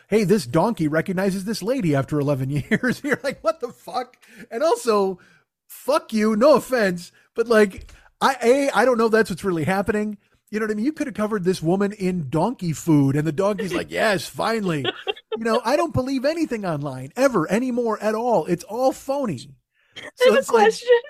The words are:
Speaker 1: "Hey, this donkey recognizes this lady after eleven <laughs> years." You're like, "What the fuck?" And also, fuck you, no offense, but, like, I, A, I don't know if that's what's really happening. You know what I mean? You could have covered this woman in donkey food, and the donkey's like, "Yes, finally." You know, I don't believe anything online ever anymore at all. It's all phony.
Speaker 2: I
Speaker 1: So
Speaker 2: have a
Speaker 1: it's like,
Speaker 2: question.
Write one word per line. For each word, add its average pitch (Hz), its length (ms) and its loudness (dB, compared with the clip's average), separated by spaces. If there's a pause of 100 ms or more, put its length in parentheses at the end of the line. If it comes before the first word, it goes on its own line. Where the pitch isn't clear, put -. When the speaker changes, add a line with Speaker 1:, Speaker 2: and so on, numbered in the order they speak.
Speaker 1:
"Hey, 214 160 2
this 180 240 2
donkey 165 400 0
recognizes 185 560 -2
this 214 180 -6
lady 196 320 0
after 143 260 0
eleven 139 300 -2
<laughs> 143 220 -4
years." 226 320 0
You're 277 200 -2
like, - 200 -6
"What 320 160 -2
the 247 140 -8
fuck?" - 420 -10 (340)
And 233 140 -4
also, 208 560 0 (480)
fuck 311 460 -2
you, 214 240 2
no 269 180 8
offense, 196 560 -2 (240)
but, 233 120 -2
like, 214 440 2 (300)
I, 254 200 2
A, 269 280 4
I 208 160 2
don't 254 120 4
know 226 100 2
if 214 40 -6
that's 220 180 4
what's 180 140 -8
really 170 220 -2
happening. 208 520 -2 (340)
You 208 80 -4
know 220 60 -2
what 214 60 -2
I 214 40 -4
mean? 214 100 -4
You 311 80 -2
could 294 140 -6
have 208 80 -10
covered 214 280 -2
this 180 180 0
woman 196 320 0
in 180 360 -4
donkey 175 440 -2
food, 139 440 2
and 151 100 0
the 165 60 0
donkey's 190 400 -2
like, 156 180 -6
"Yes, 196 360 0
finally." 190 580 -2 (520)
You 226 80 -8
know, 226 200 0
I 254 120 2
don't 339 160 -2
believe 254 320 -2
anything 302 400 -2
online 143 520 -6
ever 240 340 2
anymore 233 500 0
at 214 140 0
all. 220 300 0
It's 175 200 -2
all 247 260 0
phony. 269 640 -6 (420)
Speaker 2:
I - 40 -16 (140)
Speaker 1:
So 494 100 2
Speaker 2:
have - 100 8
a - 40 4
Speaker 1:
it's - 100 0
like, 440 140 6
Speaker 2:
question. 453 240 2 (220)